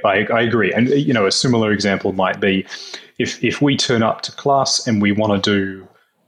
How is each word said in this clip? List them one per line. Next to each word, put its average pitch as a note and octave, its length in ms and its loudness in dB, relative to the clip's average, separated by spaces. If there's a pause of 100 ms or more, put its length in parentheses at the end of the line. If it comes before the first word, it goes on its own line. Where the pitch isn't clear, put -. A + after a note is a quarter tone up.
I, G2+ 220 2
I A#2 160 0
agree. A2 300 0
And, A#2 160 2
you C#3+ 260 2
know, G#2 120 2
a F#2 60 2
similar A#2 400 2
example G2 400 0
might F#2+ 280 -2
be G2 260 0 (520)
if, - 260 -4
if A#2 180 -2
we C#3 140 2
turn A#2 260 0
up A2 200 0
to - 100 -10
class C3+ 560 0
and G#2+ 120 2
we G2+ 120 2
wanna G#2 280 0
do, F#2+ 460 -2 (420)